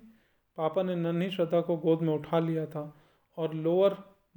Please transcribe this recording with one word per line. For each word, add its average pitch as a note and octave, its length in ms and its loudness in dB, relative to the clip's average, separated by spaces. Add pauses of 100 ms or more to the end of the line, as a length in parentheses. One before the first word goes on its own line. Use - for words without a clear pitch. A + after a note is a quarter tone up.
(580)
पापा E3 260 0
ने F#3 120 -2
नन्ही E3+ 360 -2
श्रद्धा E3+ 300 0
को E3+ 160 -2
गोद D#3+ 240 2
में D#3+ 120 2
उठा D3+ 260 0
लिया E3 260 0
था D3+ 320 -10 (400)
और D#3+ 160 -4
लोअर F#3 560 2 (280)